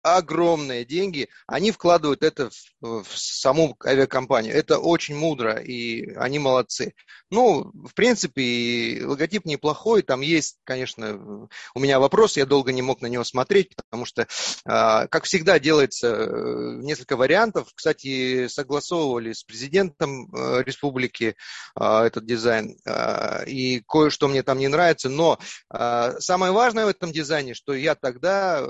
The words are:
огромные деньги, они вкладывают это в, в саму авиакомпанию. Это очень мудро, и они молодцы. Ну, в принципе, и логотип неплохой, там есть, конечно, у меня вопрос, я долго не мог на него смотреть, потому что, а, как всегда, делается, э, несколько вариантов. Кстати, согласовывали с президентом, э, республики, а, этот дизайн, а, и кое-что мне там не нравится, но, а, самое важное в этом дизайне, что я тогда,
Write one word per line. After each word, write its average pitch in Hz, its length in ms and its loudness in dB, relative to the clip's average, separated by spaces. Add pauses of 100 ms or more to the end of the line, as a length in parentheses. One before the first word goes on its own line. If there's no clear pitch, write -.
огромные 156 840 0
деньги, 160 440 -6 (180)
они 185 240 0
вкладывают 160 520 2
это 147 260 0 (320)
в, 113 220 -8
в - 120 -18
саму 139 720 0
авиакомпанию. 127 680 0
Это 151 260 2
очень 160 360 0
мудро, 139 380 -2
и 117 600 -8
они 127 240 -2
молодцы. 127 560 0 (340)
Ну, 208 420 2 (160)
в - 60 -20
принципе, 190 480 2
и 120 640 -2
логотип 156 420 -4
неплохой, 156 560 0
там 131 200 0
есть, 156 440 0
конечно, 110 840 -8 (280)
у 127 40 -6
меня 135 200 4
вопрос, 202 360 4
я 139 100 2
долго 135 280 2
не 127 80 -2
мог 127 200 -2
на 127 40 -8
него 120 180 -4
смотреть, 185 520 2
потому 120 300 -10
что, - 220 -4 (380)
а, 113 420 4
как 156 160 -2
всегда, 170 360 4
делается, 139 480 2
э, 120 720 -4
несколько 139 340 -6
вариантов. 160 580 2
Кстати, 127 760 -2
согласовывали 139 840 -4
с - 100 -14
президентом, 139 880 -4
э, 127 320 0
республики, 127 720 -4 (400)
а, 110 300 4
этот 110 200 -2
дизайн, 113 600 -2
а, - 600 -4
и 127 420 -4
кое-что 151 400 2
мне 139 160 0
там 131 140 0
не 135 100 0
нравится, 156 400 2
но, 147 320 2 (300)
а, 120 500 -2
самое 185 320 0
важное 220 340 2
в 208 40 2
этом 170 240 -6
дизайне, 143 400 -4
что 139 200 -8
я 143 220 0
тогда, 170 760 -2